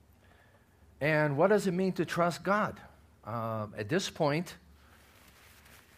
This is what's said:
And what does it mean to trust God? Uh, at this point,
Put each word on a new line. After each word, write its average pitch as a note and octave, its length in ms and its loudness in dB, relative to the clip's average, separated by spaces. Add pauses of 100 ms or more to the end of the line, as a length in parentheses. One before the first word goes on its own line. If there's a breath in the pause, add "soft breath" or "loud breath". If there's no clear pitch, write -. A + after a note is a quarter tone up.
(1000 soft breath)
And D3+ 360 2
what F3+ 100 6
does G3+ 200 4
it F3+ 40 0
mean F#3 220 0
to F3 120 -2
trust E3+ 380 -2
God? G3 360 0 (460)
Uh, A2 420 -6 (100)
at G#2+ 100 -6
this F#3+ 220 -2
point, D#3 460 -2 (1400 soft breath)